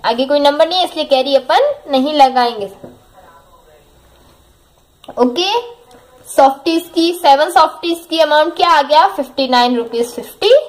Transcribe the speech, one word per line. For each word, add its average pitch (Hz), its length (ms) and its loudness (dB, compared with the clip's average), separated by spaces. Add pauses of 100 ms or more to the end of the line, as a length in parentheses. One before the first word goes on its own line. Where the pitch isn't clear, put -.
आगे 233 200 -2
कोई 285 160 0
number 294 280 2
नहीं 359 100 -4
है, 349 60 0
इसलिए 320 200 -6
कैरी 269 320 0
अपन 381 360 2 (180)
नहीं 269 240 0
लगाएंगे। 247 520 2 (2500)
Okay, 254 320 -2 (760)
Softies 311 680 -2
की, 339 200 0
seven 311 360 2
softies 339 600 -2
की 330 100 -4
amount 311 360 2
क्या 349 140 2
आ 311 120 4
गया? 302 260 2
फ़िफ़्टी 269 400 -6
नाइन 247 280 0
रुपीज 233 380 -6
फिफ्टी - 380 -2 (160)